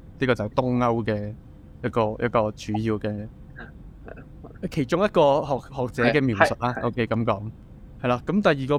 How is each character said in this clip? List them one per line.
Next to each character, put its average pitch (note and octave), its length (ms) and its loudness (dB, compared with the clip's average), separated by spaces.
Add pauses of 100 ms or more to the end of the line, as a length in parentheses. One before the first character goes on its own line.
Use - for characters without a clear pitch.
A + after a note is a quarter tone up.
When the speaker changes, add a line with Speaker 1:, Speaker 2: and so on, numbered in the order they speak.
(200)
Speaker 1:
呢 C#3 60 0
個 B2 80 4
就 G#2+ 120 -2
係 G#2+ 40 -4
東 B2+ 280 0
歐 A#2 280 2
嘅 G#2 280 -4 (500)
一 B2 60 -2
個， A2 360 0
一 - 40 2
個 G#2+ 240 2
主 - 200 -10
要 A2 240 0
嘅， G#2 300 -6 (1400)
其 D3+ 140 0
中 E3 200 0
一 - 40 4
個 D3 360 6
學-， C3+ 140 -2 (120)
學 B2 220 -4
者 A#2+ 120 0
嘅 A#2+ 160 6
描 B2+ 140 2 (100)
述 - 140 2
啦， A#2+ 140 0
Speaker 2:
係， A#2 80 -8
係。 A#2+ 60 -2
Speaker 1:
OK， A2+ 200 -2
咁 A#2 180 2
講。 G#2+ 260 0 (500)
係 C3+ 60 0
啦， B2 180 2
咁 F#3+ 160 2
第 D3+ 220 4
二 B2+ 40 -6 (120)